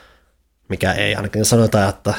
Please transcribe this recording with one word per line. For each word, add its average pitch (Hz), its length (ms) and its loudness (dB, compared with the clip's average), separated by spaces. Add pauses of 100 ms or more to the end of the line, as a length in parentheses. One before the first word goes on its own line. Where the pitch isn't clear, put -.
(680)
mikä 95 240 -2
ei 104 220 -2
ainakin 104 300 -4
sanota, 110 440 2
että 101 300 -4